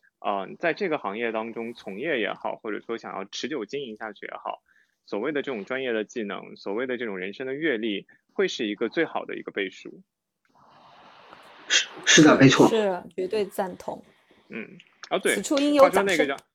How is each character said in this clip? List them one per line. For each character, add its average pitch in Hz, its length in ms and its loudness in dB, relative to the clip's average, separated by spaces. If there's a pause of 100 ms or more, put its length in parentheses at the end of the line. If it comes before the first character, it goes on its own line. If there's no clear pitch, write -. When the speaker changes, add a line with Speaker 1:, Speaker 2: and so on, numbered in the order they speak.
(200)
Speaker 1:
呃， 98 300 -4 (100)
在 165 140 0
这 190 160 -4
个 147 80 0
行 101 200 -6
业 117 140 -4
当 113 220 -6
中 117 200 -8
从 98 240 -14
业 139 220 -2
也 101 140 -2
好， - 240 -8
或 107 160 -8
者 101 80 -6
说 117 160 -8
想 98 180 -12
要 98 80 -6
持 - 240 -8
久 131 160 -6
经 139 200 -8
营 110 120 -12
下 110 160 -10
去 - 140 -14
也 - 80 -12
好， - 280 -10 (440)
所 104 160 -4
谓 143 100 -2
的 143 100 -2
这 135 120 -6
种 101 100 -6
专 127 180 -4
业 127 120 -2
的 107 100 0
技 110 200 -8
能， 95 340 -10
所 101 160 -6
谓 127 140 -2
的 123 100 -4
这 120 80 -6
种 98 120 -6
人 95 160 -6
生 131 140 -10
的 131 60 -6
阅 147 240 0
历， 104 280 -4 (280)
会 190 160 0
是 113 180 -4
一 104 80 -2
个 113 140 -2
最 165 160 0
好 - 180 -6
的 104 140 -10
一 - 40 -10
个 - 100 -12
背 98 180 -4
书。 - 320 -18 (1700)
Speaker 2:
是， - 180 2 (180)
是 - 180 10
的， 123 140 10
没 135 120 10
错。 - 180 8
Speaker 3:
是， 202 340 0 (140)
绝 190 120 -4
对 208 180 -2
赞 185 320 -6
同。 - 260 -12 (460)
Speaker 1:
嗯， - 280 -12 (320)
啊， 180 100 -2
对， 190 160 2
Speaker 3:
此 202 80 0
处 277 160 0
应 294 160 2
有 269 140 10
掌 196 200 2
声。 175 80 4
Speaker 1:
话 151 80 4
说 - 0 -
那 - 0 -
个 - 0 -
叫， 139 120 -2 (180)